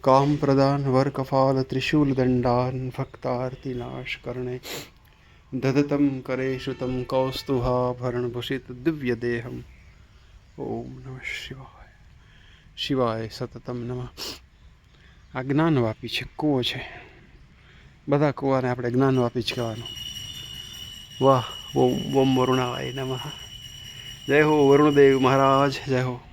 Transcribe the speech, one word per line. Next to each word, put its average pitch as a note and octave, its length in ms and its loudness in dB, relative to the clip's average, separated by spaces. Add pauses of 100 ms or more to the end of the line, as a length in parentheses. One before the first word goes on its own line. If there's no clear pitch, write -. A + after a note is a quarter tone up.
કામ C#3 360 4
પ્રદાન C#3 480 2
વર C3+ 240 2
કપાલ C3+ 540 2
ત્રિશૂલ C3+ 520 2
દંડાન B2+ 720 0
ભક્તારતી B2+ 880 -6
નાશ B2+ 500 -10
કરણે B2 360 -8 (920)
દધતમ C3+ 680 2
કરે C3 380 -4
શ્રુતમ B2+ 440 -4
કૌસ્તુભાભરણ B2 1300 -2
ભૂષિત B2 420 -8
દિવ્ય B2+ 420 -2
દેહમ. A#2+ 480 -6 (960)
ઓમ B2 340 -8
નમઃ C3 260 -16
શિવાય. - 680 -14 (880)
શિવાય A2+ 520 -2
સતતમ B2 480 -10
નમઃ. B2 320 -8 (1300)
આ C3 80 -6
જ્ઞાન C#3+ 360 2
વાપી A2+ 300 -2
છે, - 180 -6 (100)
કૂવો C#3+ 260 0
છે. - 180 -4 (1300)
બધા C#3+ 220 2
કૂવાને C3 400 0
આપણે B2 200 -2
જ્ઞાન C3 280 4
વાપી A#2+ 240 0
જ - 120 -4
કહેવાનું. A#2 340 -6 (1400)
વાહ, C3 200 6 (320)
ઓમ, C3 400 2
ઓમ C3 240 4
વરુણાય B2+ 520 0
નમઃ. C3 260 -6 (1120)
જય C#3+ 140 6
હો D3+ 260 6
વરુણદેવ C#3+ 500 8
મહારાજ, C3+ 720 4
જય B2+ 140 0
હો. B2 180 -4 (120)